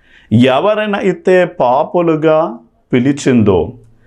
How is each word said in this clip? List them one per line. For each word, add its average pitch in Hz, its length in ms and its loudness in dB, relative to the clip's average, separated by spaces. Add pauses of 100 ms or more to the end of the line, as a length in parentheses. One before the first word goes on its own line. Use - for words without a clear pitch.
(320)
ఎవరినైతే 185 1120 0
పాపులుగా 160 1120 -2 (340)
పిలిచిందో, 123 800 0 (340)